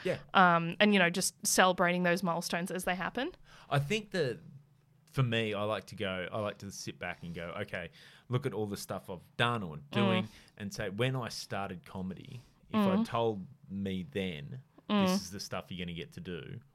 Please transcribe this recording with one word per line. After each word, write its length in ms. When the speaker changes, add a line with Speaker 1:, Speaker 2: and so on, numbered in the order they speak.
Speaker 1:
Yeah. 140
Speaker 2:
Um, 440
and, 160
you 60
know, 100
just 240
celebrating 580
those 180
milestones 480
as 140
they 100
happen. 380
Speaker 1:
I 100
think 320
that 260
for 140
me, 300
I 100
like 220
to 100
go, 360
I 80
like 180
to 120
sit 300
back 240
and 100
go, 280
"Okay, 260
look 180
at 60
all 140
the 100
stuff 340
I've 140
done 280
or 120
Speaker 2:
Mm. 140
Speaker 1:
doing," 380
and 140
say, 180
when 260
I 120
started 560
comedy, 560
if 100
Speaker 2:
Mm. 200
Speaker 1:
I'd 60
told 400
me 400
then, 480
Speaker 2:
Mm. 160
Speaker 1:
"This 160
is 80
the 80
stuff 320
you're 160
gonna 80
get 200
to 60
do," 380